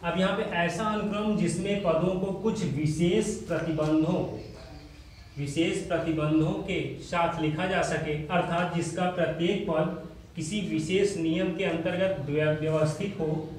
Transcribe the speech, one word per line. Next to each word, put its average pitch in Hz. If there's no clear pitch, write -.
अब 170
यहाँ 190
पे -
ऐसा 170
अनुक्रम 208
जिसमें 196
पदों 175
को 196
कुछ 208
विशेष 160
प्रतिबंधों, 160
विशेष 160
प्रतिबंधों 156
के -
साथ 165
लिखा 151
जा 190
सके, 151
अर्थात 175
जिसका 143
प्रत्येक 175
पद 170
किसी 170
विशेष 185
नियम 165
के 190
अंतर्गत 175
व्य-, 151
व्यवस्थित 156
हो 160